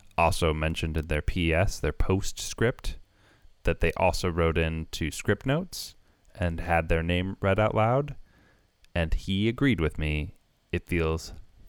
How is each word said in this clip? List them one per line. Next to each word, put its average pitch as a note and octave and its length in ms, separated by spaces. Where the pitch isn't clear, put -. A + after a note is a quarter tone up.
also E2 340
mentioned D#2+ 460
in D2+ 80
their D2 160
P E2 320
S, F2+ 260
their D2+ 120
postscript, - 1040
that - 180
they E2 160
also F2+ 320
wrote E2 300
in D#2+ 340
to D#2 180
Script - 360
Notes - 480
and E2+ 220
had E2 280
their E2 140
name F2+ 380
read G2 180
out G#2+ 160
loud, C3 420
and E2 200
he G2 340
agreed B2 320
with D#2 180
me. D2+ 360
It F2 160
feels E2 460